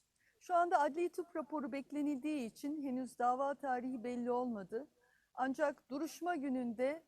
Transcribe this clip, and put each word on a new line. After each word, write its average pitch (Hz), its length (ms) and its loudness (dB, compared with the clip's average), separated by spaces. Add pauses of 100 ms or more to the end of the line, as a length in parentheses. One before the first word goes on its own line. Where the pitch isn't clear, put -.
(400)
Şu 359 140 0
anda 349 260 6
adli 302 280 2
tıp - 280 -8
raporu 294 360 -4
beklenildiği 285 760 -2
için 285 360 -6
henüz 254 360 -4
dava 254 360 2
tarihi 254 500 -4
belli 247 260 -2
olmadı. 240 560 -2 (480)
Ancak 269 560 0
duruşma 320 460 -2
gününde 254 720 -2